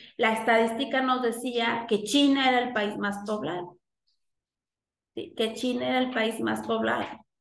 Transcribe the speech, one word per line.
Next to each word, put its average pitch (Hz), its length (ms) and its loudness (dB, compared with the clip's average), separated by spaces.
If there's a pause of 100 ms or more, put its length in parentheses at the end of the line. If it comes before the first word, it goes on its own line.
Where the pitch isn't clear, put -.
(180)
La 220 160 2
estadística 226 680 2
nos 254 220 0
decía 233 640 -2
que 208 160 0
China 277 460 4
era 247 100 4
el 240 140 -2
país 208 240 -2
más 202 280 -4
poblado, 214 540 -6 (1400)
¿sí? - 200 -10
Que 220 180 -2
China 247 360 -2
era 254 100 2
el 254 120 0
país 226 280 -2
más 220 280 -2
poblado, 226 380 0 (360)